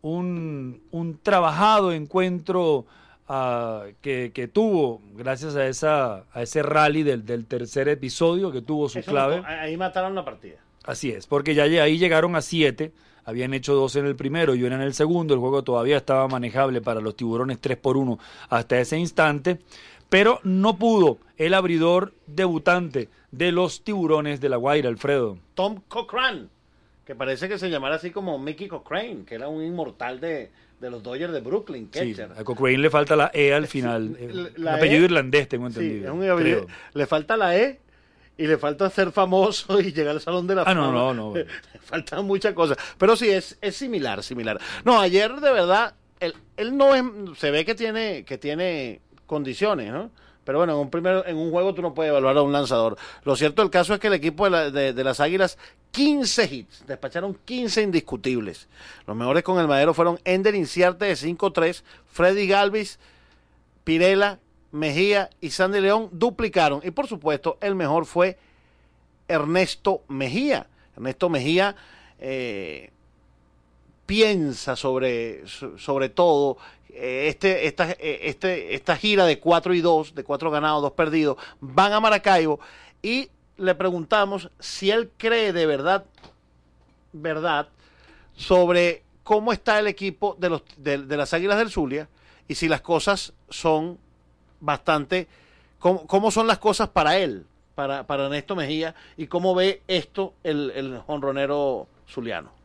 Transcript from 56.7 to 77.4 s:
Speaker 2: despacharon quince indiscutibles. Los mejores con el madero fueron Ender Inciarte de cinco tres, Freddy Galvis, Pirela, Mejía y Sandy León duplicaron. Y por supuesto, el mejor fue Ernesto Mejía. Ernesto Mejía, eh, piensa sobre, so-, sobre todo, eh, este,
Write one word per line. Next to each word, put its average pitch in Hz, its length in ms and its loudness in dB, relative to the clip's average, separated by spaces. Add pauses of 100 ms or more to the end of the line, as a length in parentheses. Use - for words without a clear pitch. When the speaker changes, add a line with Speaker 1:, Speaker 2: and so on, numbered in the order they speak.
Speaker 2:
despacharon 175 580 -8
quince 240 380 -2
indiscutibles. 127 840 -2 (380)
Los 107 100 -8
mejores 131 260 2
con 180 160 0
el 165 100 2
madero 147 260 4
fueron 170 300 2
Ender 190 300 2
Inciarte 180 520 2
de 180 100 0
cinco 170 360 -2
tres, 170 320 0 (220)
Freddy 190 400 2
Galvis, 202 520 2 (840)
Pirela, 190 540 4 (320)
Mejía 170 580 0 (120)
y 151 100 -8
Sandy 190 300 2
León 208 320 2
duplicaron. 170 720 0
Y 180 60 -6
por 262 160 -4
supuesto, 156 560 -2
el 202 120 -2
mejor 165 320 0
fue 180 300 2 (880)
Ernesto 175 840 0
Mejía. 143 580 -2 (300)
Ernesto 131 340 -4
Mejía, 170 440 0 (440)
eh, 104 720 -10 (1160)
piensa 180 720 2
sobre, 120 720 -4
so-, 101 320 -14
sobre 135 300 -2
todo, 143 480 2 (340)
eh, 127 380 -6
este, 185 380 0